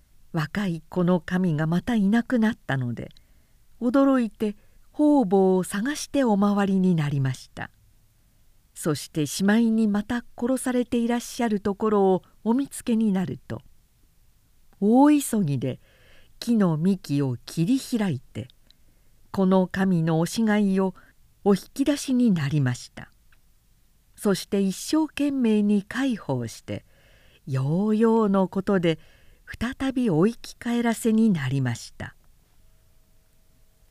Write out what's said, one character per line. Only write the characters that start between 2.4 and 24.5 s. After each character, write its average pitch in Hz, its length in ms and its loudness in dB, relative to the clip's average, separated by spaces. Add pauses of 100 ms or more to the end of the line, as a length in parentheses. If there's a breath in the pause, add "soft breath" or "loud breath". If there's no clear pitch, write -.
っ 240 40 -10
た - 220 -6
の 123 160 -4
で、 - 160 -10 (720)
驚 269 400 4
い 226 80 -2
て 208 260 -6 (360)
方 294 340 4
々 190 300 4
を 185 80 0
探 226 320 -4
し - 120 -12
て 277 160 0
お 214 140 2
回 202 300 2
り 190 120 0
に 185 140 2
な 151 160 0
り 143 100 -2
ま 131 140 -2
し - 160 -14
た。 - 220 -14 (1040)
そ - 180 -2
し - 160 -8
て 151 160 -4
し - 180 -6
ま 208 140 4
い 233 140 2
に 220 160 0
ま 208 160 -2
た 240 200 -6 (160)
殺 254 180 -2
さ 254 140 -4
れ 247 140 0
て - 140 -4
い 233 80 0
ら 240 100 -2
っ - 20 -4
し - 240 -6
ゃ 233 60 0
る 202 120 -2
と 202 120 -4
こ 220 160 -2
ろ 208 140 2 (100)
を 175 100 -2 (200 soft breath)
お 220 100 0
見 277 140 0
つ - 160 -16
け 240 120 0
に 220 160 0
な 185 140 0
る 123 220 -10
と、 - 160 -12 (1160)
大 269 400 6
急 226 240 -2
ぎ 143 140 0
で 123 220 -6 (600 soft breath)
木 233 160 -2
の 185 200 2
幹 156 460 -2
を 131 240 -2
切 165 220 -2
り 262 120 0
開 208 360 -4
い 123 40 -8
て、 - 280 -14 (840)
こ 190 140 0
の 185 220 4
神 185 340 0
の 160 180 0
お 170 60 0
死 226 180 -4
骸 208 360 2
を 190 160 -2 (480 soft breath)
お 202 100 4
引 190 80 0 (100)
き 269 140 -4
出 294 120 0
し - 180 -4
に 247 160 4
な 156 180 0
り 147 120 0
ま 127 120 0
し - 180 -12
た。 - 200 -18 (1040)
そ 202 180 0
し - 140 -4
て 202 120 0